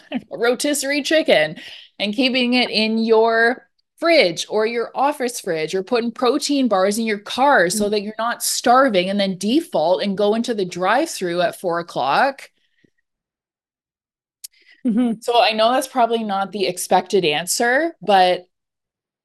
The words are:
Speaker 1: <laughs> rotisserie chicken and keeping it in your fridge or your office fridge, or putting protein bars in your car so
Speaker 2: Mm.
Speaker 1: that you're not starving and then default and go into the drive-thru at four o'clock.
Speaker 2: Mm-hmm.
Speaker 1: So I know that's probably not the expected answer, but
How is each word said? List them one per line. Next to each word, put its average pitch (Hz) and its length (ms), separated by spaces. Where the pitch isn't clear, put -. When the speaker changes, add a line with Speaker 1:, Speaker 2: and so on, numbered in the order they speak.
Speaker 1:
<laughs> - 200
rotisserie 269 720
chicken 202 500
and 202 120
keeping 247 420
it 247 140
in 220 300
your 226 720
fridge 277 520
or 214 160
your 233 300
office 262 440
fridge, 160 340
or 190 80
putting 240 280
protein 269 580
bars 202 300
in 226 80
your 208 140
car 240 500
so 208 160
Speaker 2:
Mm. 208 60
Speaker 1:
that 208 100
you're 214 160
not 226 240
starving 240 680
and 202 100
then 196 200
default 190 640
and 196 160
go 208 160
into 233 200
the 196 120
drive-thru 185 760
at 165 180
four 170 200
o'clock. 170 720
Speaker 2:
Mm-hmm. 233 340
Speaker 1:
So 240 220
I 208 100
know 220 200
that's - 160
probably 233 340
not 196 300
the 202 140
expected 180 580
answer, 240 760
but 180 460